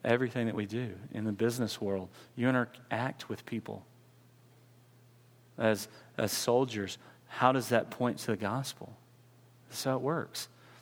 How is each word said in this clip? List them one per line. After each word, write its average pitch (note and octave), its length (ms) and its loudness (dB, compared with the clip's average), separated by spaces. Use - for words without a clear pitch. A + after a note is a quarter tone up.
Everything A#2+ 420 2
that A2 80 0
we G#2 140 -2
do A2 260 -4
in A2 100 -4
the G#2+ 80 0
business A2+ 500 0
world, G2 280 -2
you B2 120 0
interact B2 800 -2
with - 200 -8
people G#2+ 360 -8
as, A2 300 2
as G#2+ 160 0
soldiers. A#2+ 680 2
How - 240 4
does B2+ 180 2
that A#2 200 4
point - 300 0
to - 80 -6
the A2 100 2
gospel? A2 580 -4
That's - 160 -8
how C3+ 120 2
it B2+ 60 -2
works. C#3+ 460 -2